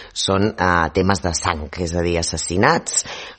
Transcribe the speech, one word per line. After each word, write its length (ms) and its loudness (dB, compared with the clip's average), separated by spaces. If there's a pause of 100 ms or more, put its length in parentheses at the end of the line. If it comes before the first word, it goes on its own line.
(120)
són, 400 2
eh, 420 2
temes 300 2
de 100 0
sang, 440 -4
és 180 -4
a 60 2
dir, 180 2
assassinats, 840 0 (340)